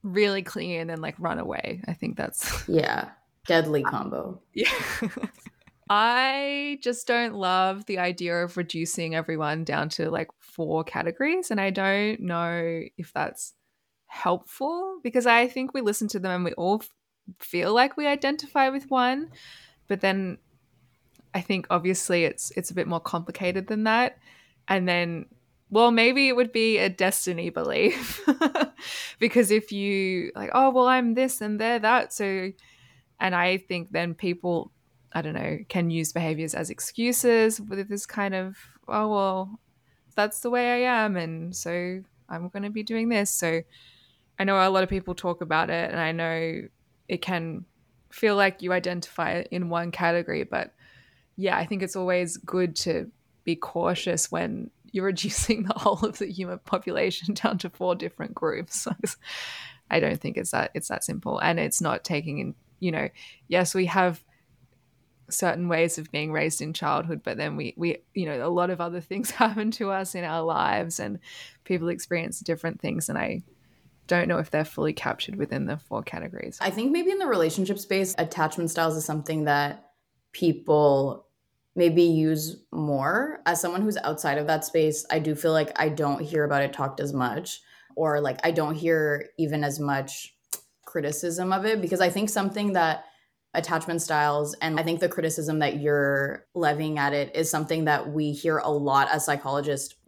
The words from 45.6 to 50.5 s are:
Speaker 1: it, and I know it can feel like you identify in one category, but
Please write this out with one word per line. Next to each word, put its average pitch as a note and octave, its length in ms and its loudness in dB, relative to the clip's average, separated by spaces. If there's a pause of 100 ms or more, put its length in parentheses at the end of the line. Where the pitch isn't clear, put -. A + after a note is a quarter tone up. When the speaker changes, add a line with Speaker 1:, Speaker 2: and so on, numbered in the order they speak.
Speaker 1:
it, E3+ 220 0
and E3+ 80 -2
I D#3+ 100 0
know E3 520 -2 (440)
it F3 160 -4
can E3 420 -4 (460)
feel - 240 2
like G3 280 2
you F3+ 100 -2
identify F3 800 -2
in F3 160 -2
one E3+ 240 -2
category, E3+ 500 0
but - 320 -4 (640)